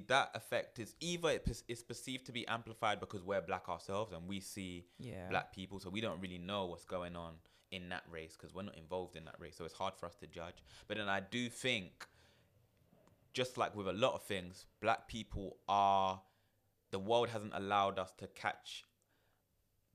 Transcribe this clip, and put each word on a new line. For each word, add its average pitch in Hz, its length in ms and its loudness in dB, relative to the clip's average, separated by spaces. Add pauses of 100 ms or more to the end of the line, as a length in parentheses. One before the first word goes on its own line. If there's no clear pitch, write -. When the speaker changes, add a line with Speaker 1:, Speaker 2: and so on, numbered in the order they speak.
Speaker 1:
that 127 260 6
effect - 440 0
is 107 200 -8
either 170 300 2
it 127 160 2
per-, - 80 2 (160)
it's 120 140 -6
perceived 127 420 -6
to 123 80 -8
be 117 160 -4
amplified 113 500 2
because 92 240 -6
we're 95 180 2
black 90 280 -2
ourselves 98 420 -2
and 85 160 -8
we 98 140 -4
see 90 440 -8 (140)
Speaker 2:
Yeah. 92 300 -8
Speaker 1:
black 95 240 0
people, 95 260 -8
so 90 100 -10
we 98 120 -2
don't 101 180 -2
really 90 200 -6
know 95 260 0
what's 85 180 -8
going 87 320 -4
on 82 200 -8 (360)
in 92 180 -6
that 87 200 -4
race 80 260 -8
'cause 78 180 -16
we're 90 100 -6
not 101 140 -8
involved 85 380 -4
in 82 80 -12
that 76 160 -14
race. 76 160 -12
So - 80 -8
it's 80 100 -6
hard 95 220 -2
for - 100 -8
us 85 120 -10
to 92 100 -14
judge. 85 340 -10 (280)
But 104 80 -2
then 104 100 -2
I 98 140 4
do 120 280 -2
think, 117 580 -2 (1300)
just 123 240 0
like 101 180 2
with 98 140 -2
a 90 40 2
lot 113 200 4
of - 100 -6
things, 90 420 -4 (140)
black - 300 2
people 104 480 -6 (100)
are, 98 540 6 (680)
the 98 80 -2
world 117 300 6
hasn't 110 240 -4
allowed 98 460 4
us 92 140 -4
to 98 140 -10
catch, - 580 -6 (1080)